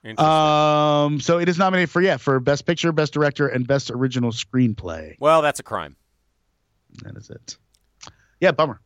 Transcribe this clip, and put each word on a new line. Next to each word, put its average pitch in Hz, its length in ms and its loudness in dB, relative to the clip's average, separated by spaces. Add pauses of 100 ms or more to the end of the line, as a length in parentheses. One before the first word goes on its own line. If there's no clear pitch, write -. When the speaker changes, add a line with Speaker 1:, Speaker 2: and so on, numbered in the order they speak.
Speaker 1:
Interesting. 110 240 0
Speaker 2:
Um, 151 920 2
so 170 200 0
it 175 100 0
is 175 80 -2
nominated 185 320 0
for, 180 120 0
yeah, 185 160 2
for 135 220 0
Best 139 260 -2
Picture, 170 260 0
Best 151 220 -2
Director, 147 340 0
and 123 180 -4
Best 135 240 -2
Original 123 420 -2
Screenplay. 98 880 -4
Speaker 1:
Well, 156 220 4
that's 147 180 -2
a - 40 -16
crime. 80 320 -8 (1080)
Speaker 2:
That - 140 -18
is - 120 -20
it. - 280 -20 (840)
Yeah, - 120 4
bummer. 135 340 -2